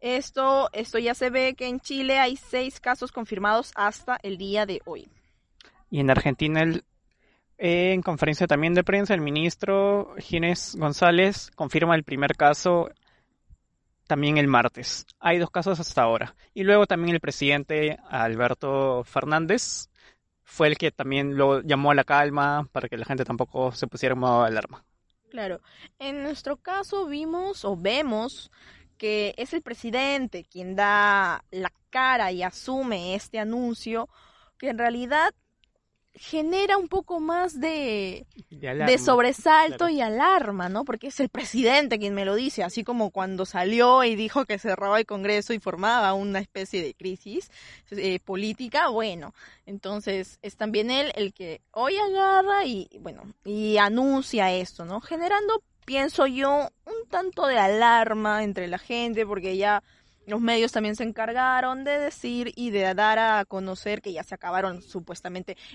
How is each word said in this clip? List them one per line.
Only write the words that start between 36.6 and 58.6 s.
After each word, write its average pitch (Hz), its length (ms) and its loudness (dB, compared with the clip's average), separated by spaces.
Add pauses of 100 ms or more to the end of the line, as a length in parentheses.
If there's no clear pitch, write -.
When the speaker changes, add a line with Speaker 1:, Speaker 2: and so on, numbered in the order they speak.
Speaker 1:
un 349 100 -4
poco 359 320 -4
más 330 400 -2
de, 240 640 -4 (240)
Speaker 2:
De 139 180 -12
alarma. 147 220 0
Speaker 1:
de 254 80 6
sobresalto 277 800 4 (100)
Speaker 2:
Claro. 330 80 0
Speaker 1:
y 277 60 0
alarma, 226 680 2
¿no? 214 160 -4
Porque 240 240 -6
es - 120 -6
el 262 80 2
presidente 240 720 2
quien 202 120 -4
me 196 120 -2
lo 196 100 0
dice, 233 300 -2
así 190 180 -6
como 220 280 -2
cuando 190 360 -4
salió 233 560 6
y 233 140 2
dijo 220 280 -2
que 202 140 -4
cerraba 196 400 0
el 226 80 0
Congreso 208 460 -2
y 220 80 -4
formaba 196 540 0
una 196 260 -4
especie 190 420 -6
de - 120 -6
crisis, 196 580 -10 (400)
eh, 190 260 -2
política, 220 680 -2
bueno, 208 440 -4 (320)
entonces 196 800 -6
es - 140 -14
también 220 340 -2
él 277 240 0
el 202 180 -4
que 170 280 -12 (100)
hoy 277 280 -2
agarra 392 640 4
y, 220 240 -6 (100)
bueno, 170 240 -16 (220)
y 214 320 0
anuncia 226 760 2
esto, 180 320 -6
¿no? 190 160 -10
Generando, 403 640 -2 (220)
pienso 269 420 0
yo, 277 420 0 (160)
un 453 240 -10
tanto 359 380 -2
de 254 120 2
alarma 214 840 4
entre 190 240 -4